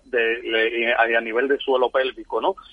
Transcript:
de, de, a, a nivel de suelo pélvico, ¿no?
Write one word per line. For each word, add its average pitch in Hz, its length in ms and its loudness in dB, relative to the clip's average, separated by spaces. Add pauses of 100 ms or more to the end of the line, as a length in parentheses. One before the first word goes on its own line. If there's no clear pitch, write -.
de, 117 320 0
de, 117 520 0
a, 120 100 4 (120)
a 117 60 2
nivel 117 260 -2
de 135 120 0
suelo 127 320 2
pélvico, 123 500 -2
¿no? 180 140 -2 (180)